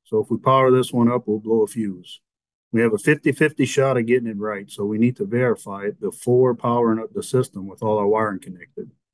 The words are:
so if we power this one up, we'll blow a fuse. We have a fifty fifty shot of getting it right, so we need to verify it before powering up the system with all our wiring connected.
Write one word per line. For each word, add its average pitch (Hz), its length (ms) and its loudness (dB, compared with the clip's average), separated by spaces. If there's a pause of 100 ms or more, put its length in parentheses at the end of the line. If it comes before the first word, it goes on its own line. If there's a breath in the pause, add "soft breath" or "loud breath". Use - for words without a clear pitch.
so 110 160 -2
if 107 100 -4
we 113 60 0
power 131 340 4
this 127 220 2
one 117 180 2
up, 120 160 -2
we'll 104 140 -2
blow 110 220 2
a 104 40 0
fuse. 98 540 -8 (500)
We 113 100 0
have 113 120 2
a 104 60 2
fifty 147 320 2
fifty - 360 0
shot 135 300 2
of 117 100 0
getting 120 200 2
it 110 100 -6
right, 101 320 -6
so - 160 -8
we 107 140 -2
need 120 200 2
to 107 60 -4
verify 104 600 -2
it 104 160 -6
before 123 560 2
powering 120 420 0
up 113 140 -10
the 104 100 -8
system 101 460 -4
with 90 160 -12
all 107 140 0
our 101 100 0
wiring 104 320 0
connected. 87 500 -16 (240)